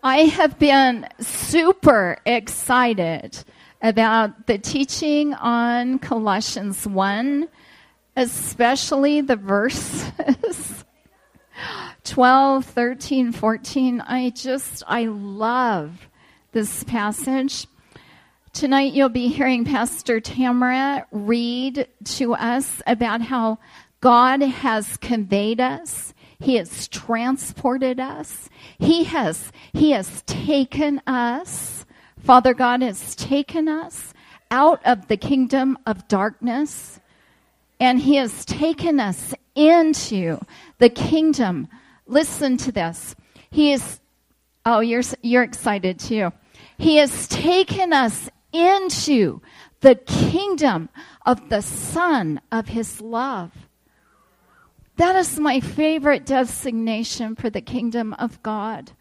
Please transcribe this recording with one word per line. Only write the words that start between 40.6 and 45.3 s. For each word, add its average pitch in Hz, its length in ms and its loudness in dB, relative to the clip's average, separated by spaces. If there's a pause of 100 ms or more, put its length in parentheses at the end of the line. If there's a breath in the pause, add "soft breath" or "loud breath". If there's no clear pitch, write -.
the 240 120 8
kingdom. 240 760 0 (380 soft breath)
Listen 269 520 0
to 247 140 -4
this. 170 440 -6 (340 soft breath)
He 294 220 4
is, - 280 -2 (680)
oh, 226 160 4
you're, 233 220 0 (200)
you're 247 200 4